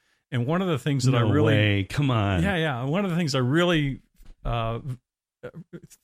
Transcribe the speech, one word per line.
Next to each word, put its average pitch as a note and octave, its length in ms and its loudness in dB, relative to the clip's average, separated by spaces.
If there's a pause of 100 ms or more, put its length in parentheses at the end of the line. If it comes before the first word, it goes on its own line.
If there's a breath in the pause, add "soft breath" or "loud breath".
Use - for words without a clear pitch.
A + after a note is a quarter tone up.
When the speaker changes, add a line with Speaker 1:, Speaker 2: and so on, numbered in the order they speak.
(320)
Speaker 1:
And A#2+ 140 -2
one E3 160 -2
of F#3+ 60 -2
the D#3+ 100 0
things C#3 280 -2
that C3+ 100 4
I A#2+ 60 4
Speaker 2:
No A2 80 2
Speaker 1:
really A2 240 4
Speaker 2:
way. G#2 320 2
Come C#3+ 260 -2
on. G2+ 320 2
Speaker 1:
Yeah, G3 140 0
yeah. C#3 260 -2
One E3+ 220 -2
of F#3 60 -2
the D#3+ 40 -2
things D#3+ 200 -2
I C3+ 40 2
really, D3 640 2 (420)
uh, A#2 360 -4
v-, B2+ 180 -10 (1080)